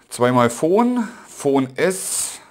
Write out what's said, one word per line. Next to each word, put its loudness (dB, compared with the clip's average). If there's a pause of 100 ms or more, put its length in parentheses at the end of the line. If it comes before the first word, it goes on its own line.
zweimal 2
Phone, 0 (180)
Phone -2
S, -4 (120)